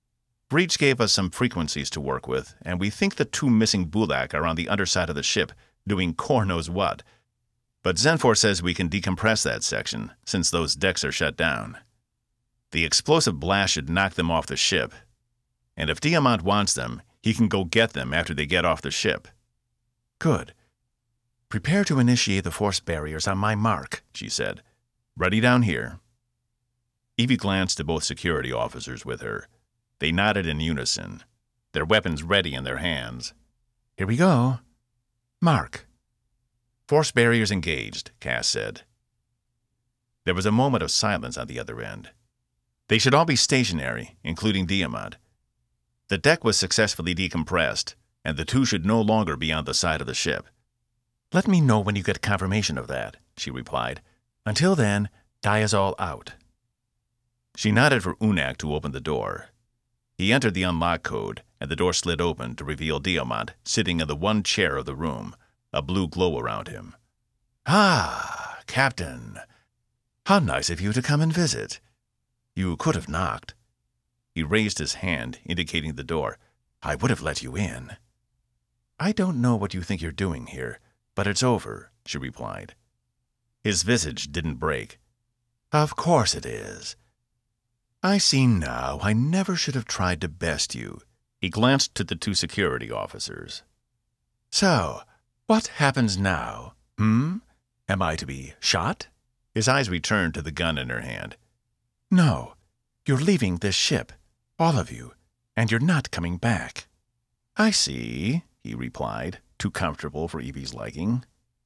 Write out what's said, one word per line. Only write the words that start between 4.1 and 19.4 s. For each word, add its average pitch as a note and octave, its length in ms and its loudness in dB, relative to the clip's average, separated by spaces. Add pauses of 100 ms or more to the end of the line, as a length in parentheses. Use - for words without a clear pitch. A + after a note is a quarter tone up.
are D2+ 100 0
on D#2+ 120 0
the E2+ 120 -4
underside F#2 400 0
of D#2 80 -6
the C#2+ 60 -4
ship, - 300 0 (360)
doing F2+ 240 0
core A#2 320 0
knows E2+ 240 -2
what. F2+ 360 -2 (800)
But F#2 100 2
Zenfor A#2 420 4
says G2 240 2
we F2 140 0
can F2 140 -2
decompress G2 560 0
that A1+ 180 -2
section, - 480 -6 (140)
since F#2 260 0
those E2 240 0
decks F2 300 0
are C#2 80 -4
shut D2+ 240 -2
down. A#1 420 -2 (960)
The E2 120 2
explosive G#2 540 2
blast F#2+ 360 2
should C#2+ 140 -4
knock F#2 260 2
them E2+ 140 0
off D#2+ 200 0
the C2+ 80 -4
ship. - 360 0 (840)
And D#2 120 -2
if D2+ 120 -4
Diamant C#3 420 2
wants G2+ 320 2
them, A#1+ 280 -6 (200)
he A2 100 2
can A2+ 140 4
go F#2+ 180 2
get A2 280 2
them B1+ 200 -4
after E2 220 0
they D2 120 -2
get E2+ 180 2
off D#2+ 180 0
the C#2 80 -6
ship." - 380 -2 (880)